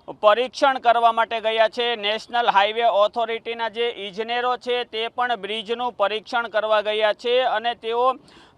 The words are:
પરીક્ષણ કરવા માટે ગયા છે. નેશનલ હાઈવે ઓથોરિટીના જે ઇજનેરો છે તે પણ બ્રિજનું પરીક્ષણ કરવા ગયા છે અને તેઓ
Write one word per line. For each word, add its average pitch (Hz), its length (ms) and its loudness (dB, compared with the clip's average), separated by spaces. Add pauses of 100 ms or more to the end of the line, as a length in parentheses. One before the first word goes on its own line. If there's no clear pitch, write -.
(200)
પરીક્ષણ 247 580 2
કરવા 233 340 4
માટે 226 280 -2
ગયા 220 280 2
છે. 240 280 -2
નેશનલ 214 540 -2
હાઈવે 208 340 2
ઓથોરિટીના 226 840 0
જે 233 200 -4
ઇજનેરો 226 680 -4
છે 247 280 -4
તે 226 240 -6
પણ 247 280 -2
બ્રિજનું 226 560 -6
પરીક્ષણ 214 560 -2
કરવા 214 320 2
ગયા 214 320 2
છે 247 280 0
અને 226 340 0
તેઓ 233 400 0 (440)